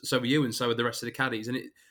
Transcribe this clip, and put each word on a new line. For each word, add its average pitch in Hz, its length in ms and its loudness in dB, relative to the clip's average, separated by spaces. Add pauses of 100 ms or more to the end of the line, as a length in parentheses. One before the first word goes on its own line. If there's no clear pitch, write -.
so 131 160 2
were 120 80 0
you 143 180 4
and 113 100 0
so 123 140 0
were 117 60 4
the 120 100 0
rest 117 180 -2
of 117 40 -6
the 113 60 -6
caddies. 120 360 -2
And 123 80 -2
it, - 100 -6 (240)